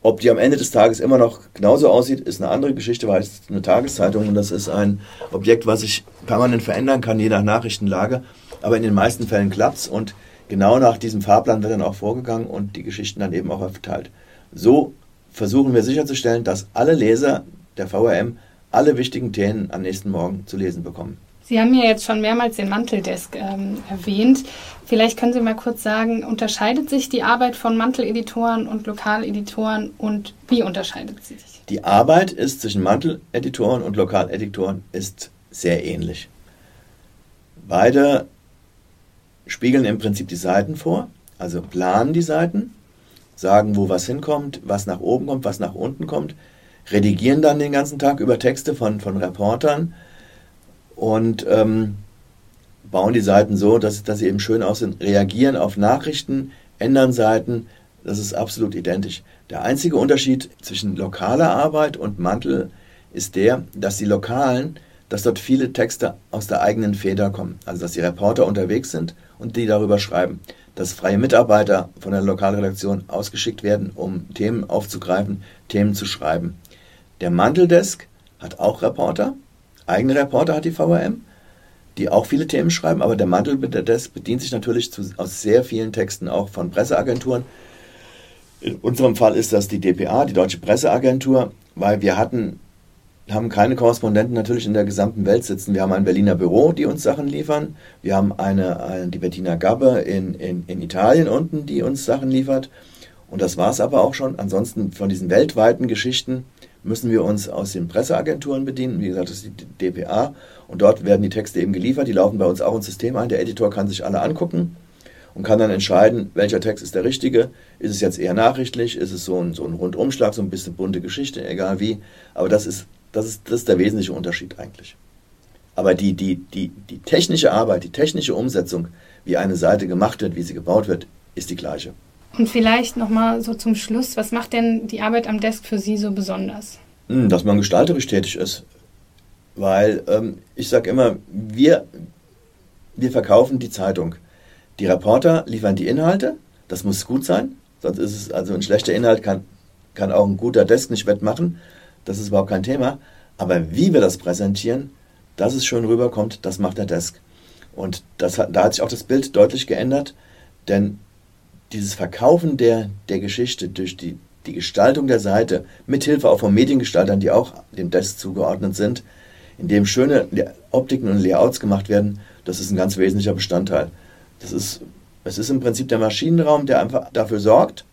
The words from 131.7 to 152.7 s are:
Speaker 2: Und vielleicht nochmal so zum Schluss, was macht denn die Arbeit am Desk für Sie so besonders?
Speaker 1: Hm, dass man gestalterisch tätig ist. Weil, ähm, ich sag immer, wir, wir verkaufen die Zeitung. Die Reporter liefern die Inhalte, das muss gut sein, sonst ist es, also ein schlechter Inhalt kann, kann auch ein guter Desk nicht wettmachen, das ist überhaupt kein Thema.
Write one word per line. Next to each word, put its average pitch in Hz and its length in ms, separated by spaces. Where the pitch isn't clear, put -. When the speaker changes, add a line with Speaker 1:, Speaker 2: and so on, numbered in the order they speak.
Speaker 2:
Und 226 100
vielleicht 233 480
nochmal 226 460
so 233 100
zum 226 220
Schluss, 220 420
was 214 160
macht 233 220
denn 226 320
die 208 160
Arbeit 233 260
am 214 100
Desk 220 280
für 214 120
Sie 208 200
so 202 140
besonders? 190 640
Speaker 1:
Hm, 120 200
dass 90 160
man 104 140
gestalterisch 123 480
tätig 95 300
ist. 92 280
Weil, 98 540
ähm, 107 300
ich 117 140
sag 117 160
immer, 117 300
wir, 110 540
wir 123 140
verkaufen 127 480
die 120 100
Zeitung. 90 460
Die 101 80
Reporter 135 600
liefern 104 300
die - 100
Inhalte, 165 500
das 92 160
muss 98 200
gut 135 220
sein, 262 300
sonst 190 160
ist 104 180
es, - 160
also 95 220
ein 90 80
schlechter 98 320
Inhalt 113 280
kann, 98 220
kann 98 180
auch 101 160
ein 98 120
guter 113 260
Desk 127 260
nicht 101 140
wettmachen, 107 540
das 98 120
ist 104 100
überhaupt 98 200
kein 98 140
Thema. 131 360